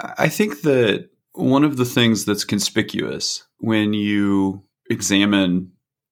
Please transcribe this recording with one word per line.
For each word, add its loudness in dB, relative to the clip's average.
I 2
think -2
that 2
one 2
of 2
the 0
things 2
that's -2
conspicuous -4
when 0
you 0
examine 2